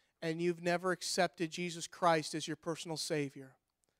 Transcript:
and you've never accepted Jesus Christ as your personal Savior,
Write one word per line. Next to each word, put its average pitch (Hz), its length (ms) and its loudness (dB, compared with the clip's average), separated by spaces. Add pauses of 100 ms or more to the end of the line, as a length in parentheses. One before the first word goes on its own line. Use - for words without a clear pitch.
(200)
and 165 220 -2
you've 170 220 0
never 175 260 2
accepted 170 640 0
Jesus 170 340 -4
Christ 165 480 2
as 151 140 -4
your 156 80 -4
personal 165 400 -6
Savior, 139 560 -4 (480)